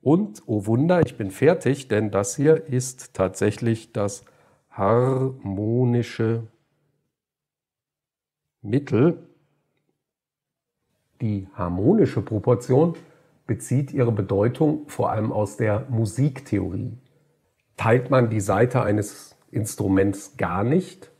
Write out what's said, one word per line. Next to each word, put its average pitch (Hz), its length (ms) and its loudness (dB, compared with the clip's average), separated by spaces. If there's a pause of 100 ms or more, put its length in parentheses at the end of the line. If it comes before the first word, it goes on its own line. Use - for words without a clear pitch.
Und, 175 440 0
oh 107 200 -4
Wunder, 160 380 2
ich - 120 -10
bin 98 140 -6
fertig, 135 560 0
denn 104 240 0
das 101 240 0
hier 156 320 4
ist - 480 -6
tatsächlich 107 760 -2
das 101 320 -6 (460)
harmonische 117 1800 0 (2250)
Mittel. 131 560 0 (2000)
Die 104 340 -4
harmonische 110 680 2
Proportion 127 720 2 (520)
bezieht 131 460 -2
ihre 123 200 2
Bedeutung 107 760 0
vor - 220 -4
allem 110 220 -2
aus 104 260 -4
der 110 320 0
Musiktheorie. 107 1040 -2 (800)
Teilt 120 340 2
man 123 200 2
die 110 100 -2
Seite 107 420 2
eines - 540 -4 (140)
Instruments 101 840 -2
gar 95 280 -2
nicht 165 560 -2